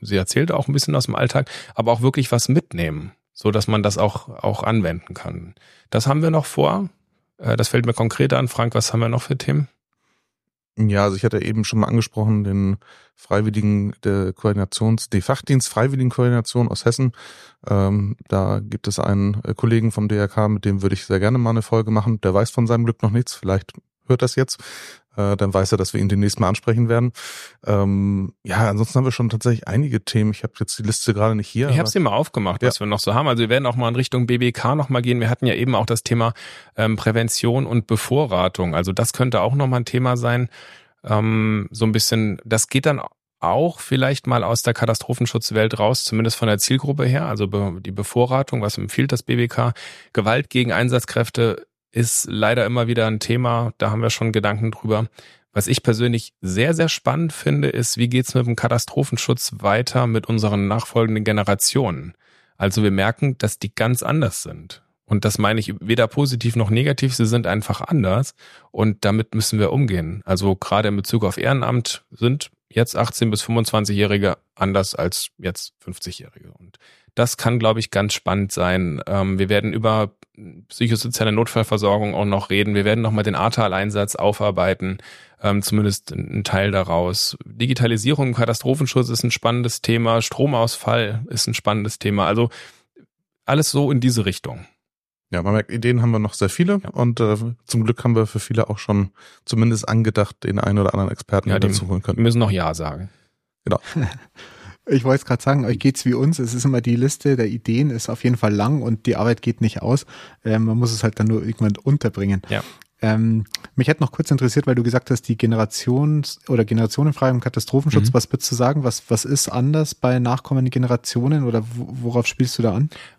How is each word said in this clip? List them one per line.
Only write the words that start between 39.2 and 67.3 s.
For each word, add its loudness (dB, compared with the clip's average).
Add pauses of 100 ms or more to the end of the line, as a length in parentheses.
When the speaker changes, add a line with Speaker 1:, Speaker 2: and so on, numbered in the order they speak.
Speaker 1:
auch 0
noch 0
mal 0
ein -4
Thema 0
sein, -2 (540)
ähm, 0
so -2
ein 2
bisschen, 0
das 0
geht 0
dann 0 (400)
auch 0
vielleicht -2
mal 2
aus -2
der 2
Katastrophenschutzwelt -2
raus, 2
zumindest 0
von 0
der 4
Zielgruppe 0
her. 0
Also -2
be-, -4
die -10
Bevorratung, 0
was -4
empfiehlt -2
das -2
B -2
B 2
K? 0 (400)
Gewalt 2
gegen 0
Einsatzkräfte 0 (260)
ist -2
leider 2
immer 0
wieder 0
ein -2
Thema, 0
da 0
haben -2
wir 0
schon -2
Gedanken 0
drüber. -2 (460)
Was -2
ich 0
persönlich 0
sehr, 0
sehr 2
spannend -2
finde, 0
ist, -2
wie 2
geht's 0
mit 2
dem -2
Katastrophenschutz -2
weiter 0
mit 0
unseren 0
nachfolgenden 0
Generationen? 0 (440)
Also 0
wir 4
merken, 0
dass -4
die -8
ganz 0
anders -2
sind. -16 (220)
Und 0
das 0
meine 2
ich -6
weder 0
positiv -2
noch 0
negativ, 0
sie 2
sind 0